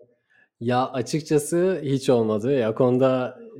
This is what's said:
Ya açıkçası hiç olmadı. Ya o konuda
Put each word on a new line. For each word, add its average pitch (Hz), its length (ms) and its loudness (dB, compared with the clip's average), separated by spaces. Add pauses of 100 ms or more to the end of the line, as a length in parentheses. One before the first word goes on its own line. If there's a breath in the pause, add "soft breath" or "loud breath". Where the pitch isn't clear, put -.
(600 soft breath)
Ya 123 300 0
açıkçası 156 920 -2
hiç 139 280 0
olmadı. 113 420 2
Ya 117 180 2
o - 40 -4
konuda 127 640 2 (220)